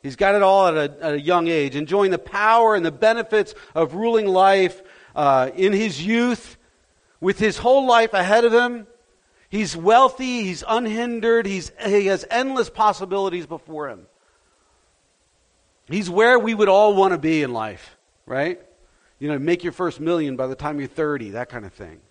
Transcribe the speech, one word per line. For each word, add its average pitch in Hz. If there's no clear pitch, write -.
He's 135
got 196
it 202
all 190
at 160
a, 143
at 151
a 143
young 165
age, 143
enjoying 185
the 175
power 220
and 180
the 165
benefits 220
of 156
ruling 220
life, 190
uh, 135
in 190
his 190
youth, 233
with 190
his 202
whole 262
life 226
ahead 202
of 226
him. 240
He's 196
wealthy, 247
he's 180
unhindered, 233
he's, 190
he 202
has 190
endless 254
possibilities 190
before 151
him. 95
He's 180
where 226
we 226
would 202
all 208
want 190
to 165
be 160
in 127
life, 110
right? 147
You 147
know, 147
make 175
your 170
first 165
million 156
by 131
the 131
time 147
you're 135
thirty, 143
that 120
kind 117
of 92
thing. 80